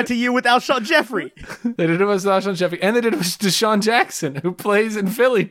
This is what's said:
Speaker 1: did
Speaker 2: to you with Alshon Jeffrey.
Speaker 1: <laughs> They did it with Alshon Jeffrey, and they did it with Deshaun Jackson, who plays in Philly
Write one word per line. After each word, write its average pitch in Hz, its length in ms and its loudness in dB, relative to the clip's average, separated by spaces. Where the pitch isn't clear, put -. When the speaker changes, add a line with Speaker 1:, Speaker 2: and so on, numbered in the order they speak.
Speaker 1:
did 240 60 -2
Speaker 2:
to 247 60 -2
you 247 180 0
with 247 120 0
Alshon 247 400 2
Jeffrey. 262 520 0
Speaker 1:
<laughs> - 60 -20
They 165 120 0
did 170 120 0
it 196 40 4
with 202 200 0
Alshon 190 300 0
Jeffrey, 175 260 -2
and 202 140 2
they 240 60 2
did 233 140 0
it - 20 -2
with 185 100 -2
Deshaun 214 440 0
Jackson, 214 540 -2
who 175 160 -4
plays 214 440 0
in 196 120 -2
Philly 233 420 2